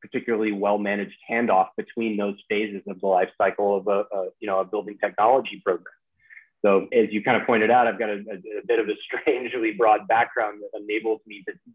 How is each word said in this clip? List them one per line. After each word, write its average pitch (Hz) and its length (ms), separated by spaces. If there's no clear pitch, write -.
particularly 110 500
well-managed 101 640
handoff 107 380
between 110 400
those 101 180
phases 104 380
of 92 120
the 101 60
life 92 320
cycle 101 400
of 95 100
a, 101 240
a, 95 180
you 107 80
know, 95 120
a 95 60
building 101 320
technology 107 680
program. - 300
So 98 260
as 110 200
you 107 100
kind 117 180
of 104 60
pointed 110 240
out, 123 160
I've 107 140
got 110 100
a, 104 40
a, 104 460
a 101 80
bit 113 120
of 104 100
a 107 40
<laughs> - 100
strangely 123 520
broad 104 340
background 113 540
that 104 200
enables 107 460
me 104 200
to 101 60